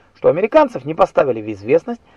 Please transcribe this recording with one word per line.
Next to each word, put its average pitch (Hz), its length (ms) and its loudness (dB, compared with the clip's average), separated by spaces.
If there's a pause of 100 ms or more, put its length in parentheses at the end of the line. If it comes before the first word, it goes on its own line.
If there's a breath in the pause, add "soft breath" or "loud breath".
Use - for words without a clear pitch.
(140)
что - 140 -2
американцев 196 560 0
не 156 100 -6
поставили 160 460 0
в 107 120 -10
известность 123 500 -2 (140 soft breath)